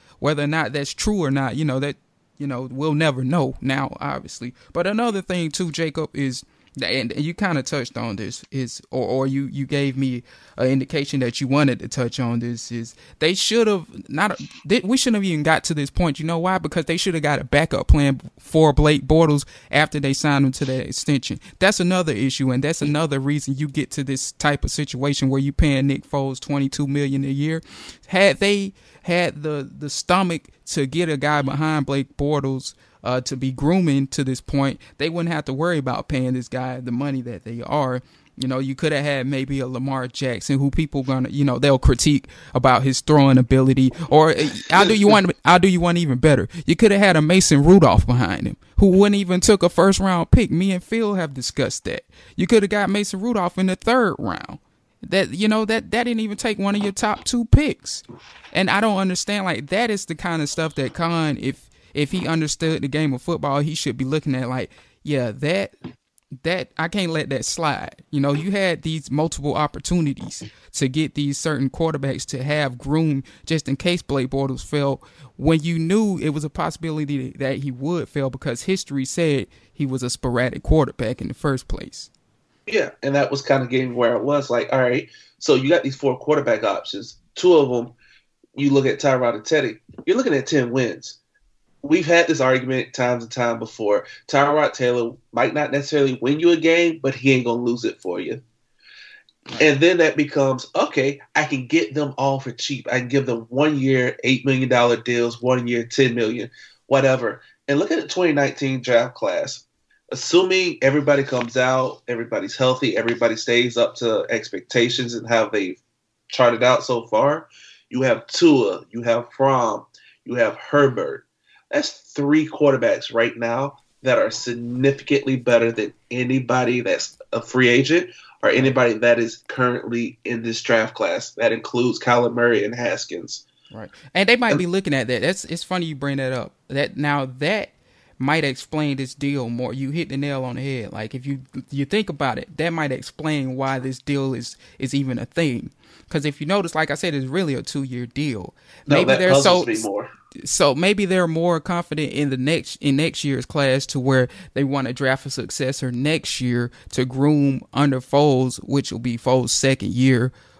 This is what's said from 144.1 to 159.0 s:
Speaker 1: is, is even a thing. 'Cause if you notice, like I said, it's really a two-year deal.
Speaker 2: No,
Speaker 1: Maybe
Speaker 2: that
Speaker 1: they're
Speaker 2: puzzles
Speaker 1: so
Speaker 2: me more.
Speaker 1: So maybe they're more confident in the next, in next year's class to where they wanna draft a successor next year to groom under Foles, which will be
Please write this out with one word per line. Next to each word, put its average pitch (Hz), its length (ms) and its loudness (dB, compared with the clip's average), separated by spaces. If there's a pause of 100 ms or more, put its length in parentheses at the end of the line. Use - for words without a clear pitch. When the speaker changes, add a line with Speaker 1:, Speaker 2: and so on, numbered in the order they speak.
Speaker 1:
is, 120 220 -10 (220)
is 135 160 -4
even 131 240 -2
a 113 60 -8
thing. 139 460 -2 (400)
'Cause 147 160 -2
if 147 120 -4
you 147 80 -8
notice, 185 280 -2
like 156 160 0
I 147 40 -4
said, 160 200 -4
it's 135 120 -4
really 151 280 -2
a 120 80 -4
two-year 123 440 -6
deal. 127 480 -6 (320)
Speaker 2:
No, 143 100 4
Speaker 1:
Maybe 156 120 4
Speaker 2:
that 131 100 4
Speaker 1:
they're 185 120 4
Speaker 2:
puzzles 175 340 6
Speaker 1:
so - 20 -6
Speaker 2:
me 110 160 0
more. 104 280 -6 (340)
Speaker 1:
So 143 300 2
maybe 196 300 2
they're 180 240 2
more 165 320 0
confident 170 520 -4
in 143 180 -2
the 131 60 -2
next, 139 400 -2
in 139 200 0
next 151 280 -2
year's 131 220 -2
class 135 400 0
to 139 140 -4
where 127 280 4 (260)
they 139 100 0
wanna 131 280 -2
draft 135 340 -2
a 135 40 -8
successor 131 640 -6
next 147 480 -2
year 123 300 -2 (200)
to 127 140 0
groom 139 580 2 (100)
under 139 280 0
Foles, 135 580 2
which - 340 -4
will - 60 -6
be 117 200 -4